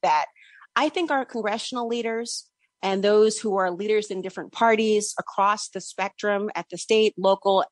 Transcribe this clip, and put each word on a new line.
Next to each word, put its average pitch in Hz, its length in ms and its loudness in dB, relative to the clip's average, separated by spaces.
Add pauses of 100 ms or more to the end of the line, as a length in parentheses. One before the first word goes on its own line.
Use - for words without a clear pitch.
that, 151 240 2 (500)
I 277 120 2
think 320 220 -4
our 269 140 0
congressional 233 640 -6
leaders 233 580 -6 (360)
and 196 220 -2
those 214 340 4
who 202 180 -2
are 185 140 0
leaders 208 400 -2
in 185 120 -6
different 185 300 -10
parties 220 640 2
across 202 500 -2
the 190 120 -10
spectrum 202 720 -4
at 170 160 -8
the 175 80 -10
state, 220 400 2
local, 190 540 4